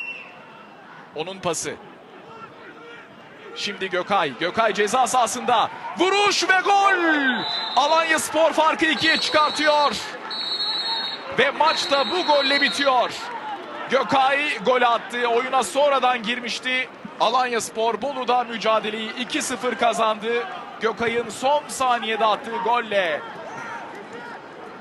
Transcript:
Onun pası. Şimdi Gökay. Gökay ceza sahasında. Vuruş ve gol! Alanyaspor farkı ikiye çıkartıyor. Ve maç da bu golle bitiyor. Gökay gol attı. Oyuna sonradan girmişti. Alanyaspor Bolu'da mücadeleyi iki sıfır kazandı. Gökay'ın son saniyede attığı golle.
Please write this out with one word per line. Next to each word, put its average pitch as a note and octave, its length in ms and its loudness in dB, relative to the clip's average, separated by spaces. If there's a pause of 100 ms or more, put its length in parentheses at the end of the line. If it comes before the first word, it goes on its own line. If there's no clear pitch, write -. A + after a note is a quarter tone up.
(1160)
Onun F#3 240 -8
pası. D#3+ 340 -2 (1800)
Şimdi G3 340 -6
Gökay. F3+ 500 0
Gökay G3+ 340 2
ceza G#3+ 340 2
sahasında. A#3 640 2 (280)
Vuruş F#4+ 460 4
ve F#4 220 4
gol! E4+ 760 4 (320)
Alanyaspor D#4 760 4
farkı D#4 320 2
ikiye D#4 320 2
çıkartıyor. D4 760 4 (1500)
Ve C4+ 120 4
maç D4+ 400 2
da C#4 200 2
bu F4 140 0
golle C#4 360 4
bitiyor. B3+ 500 2 (800)
Gökay C4+ 680 2
gol B3 240 2
attı. A#3+ 460 2
Oyuna B3+ 360 2
sonradan B3+ 600 2
girmişti. B3 680 -4 (300)
Alanyaspor A3+ 840 0
Bolu'da B3 420 0
mücadeleyi A3 720 -2
iki B3+ 260 -4
sıfır B3 340 -4
kazandı. A3 720 0 (340)
Gökay'ın A#3 480 -2
son C#4+ 380 0
saniyede A3+ 580 0
attığı A3 320 0
golle. G#3 640 0 (1600)